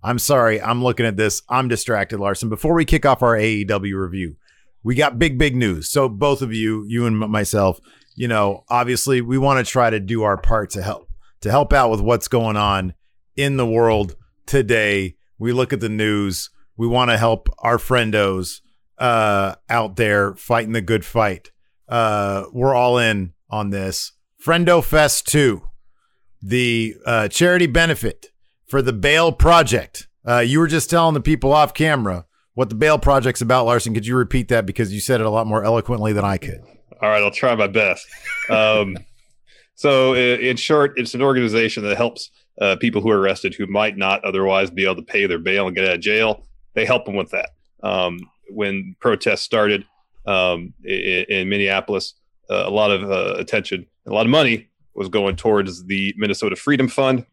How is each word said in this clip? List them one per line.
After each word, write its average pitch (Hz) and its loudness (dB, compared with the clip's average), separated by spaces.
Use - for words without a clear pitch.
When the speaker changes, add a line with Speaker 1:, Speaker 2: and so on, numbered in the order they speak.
Speaker 1:
I'm 120 -2
sorry, 113 2
I'm 120 -2
looking 123 0
at 107 -2
this. 107 0
I'm 127 0
distracted, 110 -4
Larson. 101 -4
Before 151 0
we 165 2
kick 156 2
off 131 4
our 117 4
A 107 2
E 104 0
W 98 -2
review, 92 -6
we 117 -2
got 143 0
big, 135 0
big 143 2
news. 101 -2
So 135 2
both 131 0
of 120 -6
you, 110 -4
you 117 0
and 110 0
m-, 107 -4
myself, 101 0
you 123 -6
know, 104 -2
obviously 123 0
we 120 -2
wanna 131 2
try 120 2
to 110 -2
do 110 -4
our 101 2
part 107 2
to 95 -8
help, - -8
to 104 -2
help 143 2
out 131 4
with 110 0
what's 113 0
going 113 0
on 98 0
in 139 -2
the 123 0
world 110 2
today. 104 2
We 117 -2
look 123 0
at 131 -2
the 110 -4
news. 104 -2
We 113 -2
wanna 120 2
help 113 0
our 117 0
friendos, 104 0
uh, 107 2
out 110 0
there 101 2
fighting 117 -2
the 113 -2
good 98 -2
fight. 104 -2
Uh, 104 0
we're 131 2
all 123 4
in 104 0
on 104 -6
this. 95 -6
Friendo 170 4
Fest - 2
two, 135 2
the, 117 0
uh, 110 0
charity 180 2
benefit 147 -2
for 135 -2
the 127 0
Bail 151 2
Project. 147 2
Uh, 120 2
you 123 2
were 165 4
just 156 -2
telling 165 2
the 147 0
people 139 2
off 151 4
camera 117 0
what 120 -2
the 110 -8
Bail 151 2
Project's 131 2
about, 123 2
Larson. 117 0
Could 107 -2
you 123 -2
repeat 123 0
that? 113 2
Because 98 -4
you 104 -6
said 123 0
it 110 0
a 107 0
lot 110 0
more 107 -2
eloquently 110 0
than 101 0
I 98 -2
could. - -12
Speaker 2:
All 107 2
right, 104 2
I'll 101 0
try 123 0
my 107 0
best. 98 0
Um, 107 2
<laughs> - -20
so 131 4
i-, 123 2
in 123 -2
short, 143 2
it's 123 -6
an 123 -4
organization 117 2
that 101 -2
helps, 117 -2
uh, 98 2
people 117 -2
who 110 2
are 104 4
arrested 95 -2
who 101 -8
might 101 -2
not 98 -2
otherwise 95 0
be 92 -4
able 95 0
to 85 -4
pay 101 -2
their 90 -2
bail 95 -2
and 90 -6
get 95 0
out 90 0
of 85 -8
jail. 107 -2
They 110 -2
help 127 0
them 101 -6
with 95 -4
that. - -6
Um, 92 -2
when 98 -8
protests 107 0
started, 104 0
um, 90 -2
i-, 98 -6
i-, 92 -4
in 95 -4
Minneapolis, 98 -2
uh, 92 -2
a 95 -6
lot 104 2
of, 98 -2
uh, 95 -2
attention, 92 -6
a 107 -8
lot 107 0
of 113 2
money 131 0
was 95 -6
going 98 -2
towards 95 -2
the 98 -4
Minnesota 101 -4
Freedom 131 0
Fund. 131 -2